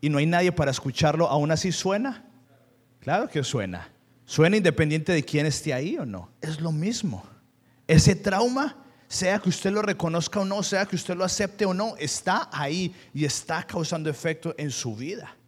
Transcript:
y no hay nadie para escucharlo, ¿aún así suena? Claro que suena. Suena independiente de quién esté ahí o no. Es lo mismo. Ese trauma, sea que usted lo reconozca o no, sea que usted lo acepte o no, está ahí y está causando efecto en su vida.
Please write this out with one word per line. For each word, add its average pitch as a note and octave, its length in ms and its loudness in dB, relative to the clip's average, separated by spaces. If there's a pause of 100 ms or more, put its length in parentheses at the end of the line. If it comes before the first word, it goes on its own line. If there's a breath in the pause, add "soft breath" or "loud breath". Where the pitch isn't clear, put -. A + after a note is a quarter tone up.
y D3 80 2
no D3 80 2
hay C#3+ 80 4
nadie F3 260 4
para C#3+ 200 0
escucharlo, D3+ 560 2
¿aún D3 240 2
así D#3+ 200 0
suena? G#3 540 -2 (760)
Claro F#3 300 0
que D3 140 -2
suena. F#2 460 -4 (360)
Suena E3+ 320 4
independiente D#3+ 540 2
de D#3+ 120 2
quién D3 220 0
esté D3+ 280 -2
ahí D#3+ 240 -4
o G3 80 -4
no. F#2+ 240 -10 (120)
Es D#3 180 -6
lo E3 120 -4
mismo. D#3+ 520 -4 (640 soft breath)
Ese F3+ 280 8
trauma, B3 600 0 (300 loud breath)
sea F#3+ 320 0
que F#3 100 0
usted G3 220 0
lo G#3 100 0
reconozca E3+ 580 -2
o G3 60 0
no, G3 180 -2
sea G3 220 0
que F#3+ 100 -6
usted F3+ 200 -4
lo F3+ 80 -2
acepte G3 420 -2
o F#3 80 2
no, G#3 240 -2
está F3+ 540 -2
ahí D3+ 420 -2 (200 loud breath)
y D3 120 0
está E3 380 -2
causando D#3+ 460 -4
efecto D#3+ 480 -4
en D3+ 140 -6
su A#2+ 240 -6
vida. D#3 400 -10 (120)